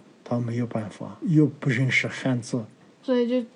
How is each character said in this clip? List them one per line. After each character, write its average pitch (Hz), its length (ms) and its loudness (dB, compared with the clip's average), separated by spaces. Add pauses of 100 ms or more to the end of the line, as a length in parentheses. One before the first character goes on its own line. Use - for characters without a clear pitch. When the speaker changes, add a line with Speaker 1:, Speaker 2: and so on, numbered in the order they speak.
(220)
Speaker 1:
他 120 160 -2
没 117 200 -2
有 120 100 0
办 110 200 -4
法， - 340 -12
又 156 220 6
不 - 240 -2
认 127 220 2
识 - 160 0
汉 127 340 -2
字。 113 240 -4 (380)
Speaker 2:
所 247 160 2
以 240 100 2
就 247 160 0 (120)